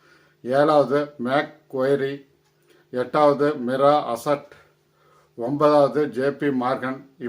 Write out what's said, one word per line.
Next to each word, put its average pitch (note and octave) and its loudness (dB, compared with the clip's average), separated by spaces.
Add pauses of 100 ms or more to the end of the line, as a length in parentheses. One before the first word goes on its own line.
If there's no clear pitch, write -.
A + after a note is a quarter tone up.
(580)
ஏழாவது D3 2 (280)
மேக் C#3 -2 (180)
குயரி, C3+ 0 (800)
எட்டாவது C#3+ 2 (220)
மிரா C#3 4 (180)
அசட், - -6 (960)
ஒன்பதாவது D3 2 (160)
ஜே C#3 0 (120)
பி D3 0 (120)
மார்கன். C3 -4 (260)